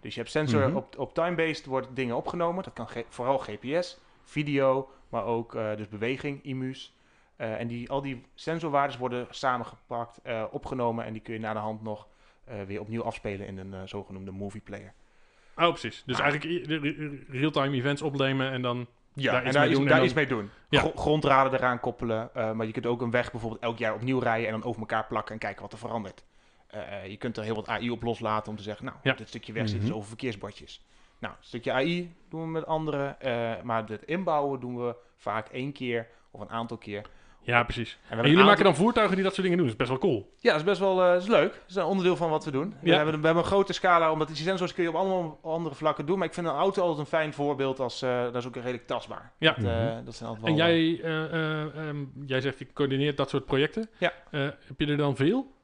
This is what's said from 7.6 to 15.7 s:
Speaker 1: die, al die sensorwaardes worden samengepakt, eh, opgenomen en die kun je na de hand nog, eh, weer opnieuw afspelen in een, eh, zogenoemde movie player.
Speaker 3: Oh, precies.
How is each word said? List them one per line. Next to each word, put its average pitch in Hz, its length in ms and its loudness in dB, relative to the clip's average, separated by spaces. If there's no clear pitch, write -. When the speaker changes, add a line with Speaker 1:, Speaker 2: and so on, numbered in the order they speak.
Speaker 1:
die, 120 220 -8
al 139 120 -2
die 135 220 -8
sensorwaardes 143 600 0
worden 123 320 -4
samengepakt, 120 920 -4
eh, 113 280 -4
opgenomen 120 540 -4
en 110 80 -8
die 110 80 -10
kun 117 120 -10
je 110 60 -6
na 110 140 -4
de 107 60 -4
hand 110 240 -6
nog, 107 240 -8
eh, 123 100 -14
weer 101 120 -8
opnieuw 113 240 -6
afspelen 101 440 -6
in 98 100 -12
een, 95 160 -12
eh, 95 120 -12
zogenoemde 95 460 -12
movie 98 300 -10
player. 101 320 -16
Speaker 3:
Oh, 165 140 2
precies. - 360 -6